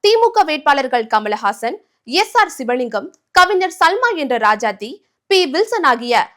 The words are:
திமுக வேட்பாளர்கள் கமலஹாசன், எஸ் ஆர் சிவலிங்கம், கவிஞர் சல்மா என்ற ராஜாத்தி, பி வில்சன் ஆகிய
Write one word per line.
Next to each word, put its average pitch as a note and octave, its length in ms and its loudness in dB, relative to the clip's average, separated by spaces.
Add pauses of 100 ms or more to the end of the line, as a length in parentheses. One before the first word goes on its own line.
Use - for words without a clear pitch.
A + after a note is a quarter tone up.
திமுக A4 460 4
வேட்பாளர்கள் C4+ 640 0
கமலஹாசன், G#3+ 640 -2 (440)
எஸ் A4 200 -4
ஆர் F#4 160 -2
சிவலிங்கம், A#3+ 500 -4 (300)
கவிஞர் F#4 420 2
சல்மா A4 320 0 (120)
என்ற B3 120 -2 (120)
ராஜாத்தி, G#3+ 440 -2 (380)
பி F#4+ 100 4 (140)
வில்சன் G4 380 0
ஆகிய A#3 340 0 (100)